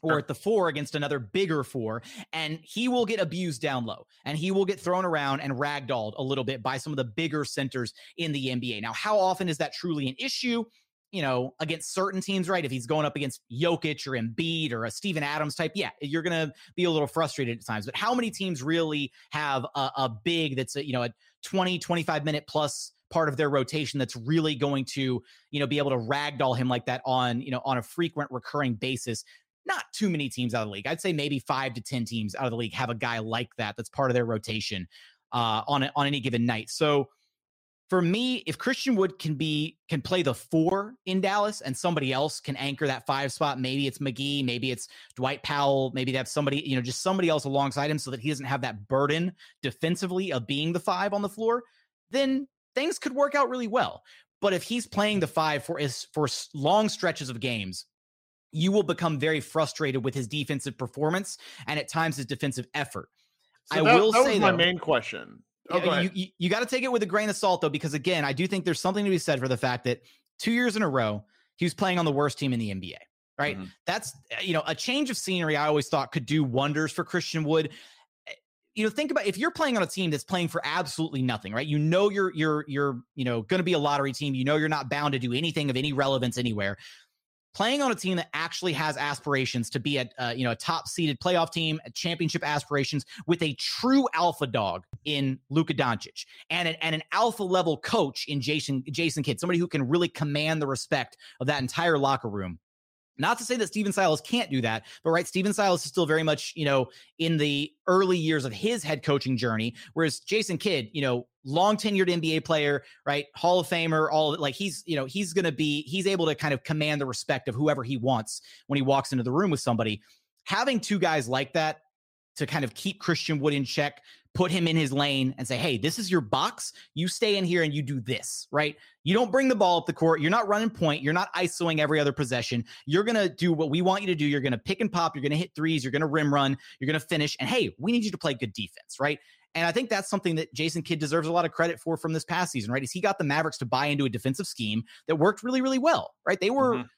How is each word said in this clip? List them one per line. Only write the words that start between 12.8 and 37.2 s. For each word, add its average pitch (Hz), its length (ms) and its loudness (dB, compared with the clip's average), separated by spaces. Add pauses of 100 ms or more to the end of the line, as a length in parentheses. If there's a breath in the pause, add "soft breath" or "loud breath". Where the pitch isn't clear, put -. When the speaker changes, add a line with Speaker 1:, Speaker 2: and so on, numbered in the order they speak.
Speaker 1:
going 151 220 2
up 143 100 -2
against 139 240 -4 (100)
Jokic 156 560 0
or 139 40 -6
Embiid 131 600 -2
or 113 120 -4
a 113 60 -4
Steven 160 320 -4
Adams 147 320 -2
type, 160 200 -4
yeah, 180 140 -4 (140)
you're 147 180 -2
gonna 160 320 -2 (240 soft breath)
be 180 80 2
a 175 60 4
little 151 180 2
frustrated 135 500 -2
at - 60 -18
times. 107 220 -4
But 131 100 -10
how 220 180 0
many 240 160 0
teams 175 320 -4
really 151 480 0 (200 soft breath)
have 143 340 -2 (100)
a, 135 220 0
a 135 140 0 (120)
big 160 340 0
that's 131 200 -4
a, 143 100 -4
you 135 60 -4
know, 123 120 0
a 117 100 -4 (280)
twenty, 185 360 0
twenty-five 156 480 -2
minute 147 200 -2
plus - 460 -2 (160)
part 160 220 2
of 131 80 -6
their 151 100 4
rotation 139 500 0
that's 127 180 -2
really 151 380 2
going 135 300 0
to, 131 380 -2 (280 soft breath)
you 143 100 -2
know, 139 60 2
be 143 120 0
able 143 140 2
to 127 40 2
ragdoll 135 640 0
him 127 100 2
like 120 160 0
that 127 220 -2
on, 123 340 2
you 135 120 -8
know, 123 120 -4
on 131 140 0
a 113 40 -4
frequent 160 480 -4
recurring 131 440 -2
basis? 123 500 -6 (420 soft breath)
Not 349 180 -4 (100)
too 208 160 0
many 147 180 0
teams 123 240 -4
out 117 80 0
of 107 80 -2
the 101 40 -8
league. 101 140 -8
I'd 160 140 -2
say 180 140 0
maybe 147 240 -2
five 135 340 -2
to 117 80 -8
ten 120 240 -4
teams 107 300 -4
out - 100 -4
of 123 60 0
the 113 80 -4
league 113 160 -4
have 127 160 -2
a 120 40 -2
guy 117 260 -2
like 113 360 -4
that 104 220 -6
that's 113 100 -10
part 135 220 0
of 120 40 2
their 123 120 4
rotation, 107 600 -4 (460 soft breath)
uh, 113 340 2
on 143 180 2
a, - 120 -4
on 139 100 2
any 143 140 -2
given 120 240 0
night. 113 240 -2
So 147 400 2 (800)